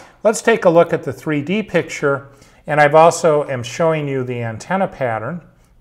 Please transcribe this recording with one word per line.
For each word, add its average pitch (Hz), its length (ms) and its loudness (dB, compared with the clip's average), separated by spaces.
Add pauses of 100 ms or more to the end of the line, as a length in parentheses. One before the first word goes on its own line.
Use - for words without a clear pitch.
(220)
Let's 220 220 -2
take 226 220 0
a 185 40 6
look 165 240 4
at 156 80 -4
the 139 100 -8
three 147 300 -6
D 185 220 -4
picture, 147 640 -4 (400)
and 151 120 -2
I've 147 140 4
also 156 560 4
am 127 140 -6
showing 160 440 -2
you 135 160 -4
the 120 200 -6
antenna 143 440 -4
pattern 127 540 -6 (400)